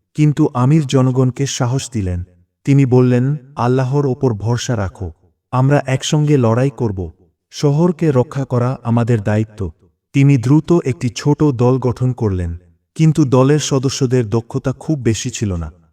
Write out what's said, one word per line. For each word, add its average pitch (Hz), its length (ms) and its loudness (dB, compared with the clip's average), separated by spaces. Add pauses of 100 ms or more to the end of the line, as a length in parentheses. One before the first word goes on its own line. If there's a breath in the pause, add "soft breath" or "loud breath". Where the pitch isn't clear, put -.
(140)
কিন্তু 151 400 2
আমির 143 320 2
জনগণকে 131 600 0
সাহস 131 460 -4
দিলেন। 90 320 -4 (400)
তিনি 139 220 4
বললেন, 127 500 2 (200)
"আল্লাহর 131 500 0
ওপর 127 280 -2
ভরসা 113 440 -4
রাখো, 92 340 -8 (400)
আমরা 135 340 2
একসঙ্গে 147 520 0
লড়াই 120 400 2
করব, 95 340 -6 (400)
শহরকে 156 600 0
রক্ষা 131 340 -2
করা 123 380 -2
আমাদের 117 380 0
দায়িত্ব।" 107 500 -4 (420)
তিনি 139 240 4
দ্রুত 143 340 2 (140)
একটি 127 240 -4
ছোট - 340 -2
দল 127 340 2
গঠন 127 340 -2
করলেন, 90 460 -4 (380)
কিন্তু 160 300 2
দলের 135 340 4
সদস্যদের 127 720 -2
দক্ষতা 120 420 -4
খুব 156 280 -4
বেশি 120 300 -2
ছিল 101 260 -4
না, 80 160 -8 (220)